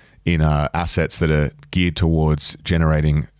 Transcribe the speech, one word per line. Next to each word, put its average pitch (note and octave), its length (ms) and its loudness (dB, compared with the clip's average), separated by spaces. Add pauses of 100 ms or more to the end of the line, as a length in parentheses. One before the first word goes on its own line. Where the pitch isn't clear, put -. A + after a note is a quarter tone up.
(260)
in, E2+ 160 0
uh, D2+ 320 2
assets E2+ 460 -2
that E2 100 0
are D2+ 220 0 (180)
geared F2 260 -2
towards D#2 680 0
generating D2+ 640 0 (120)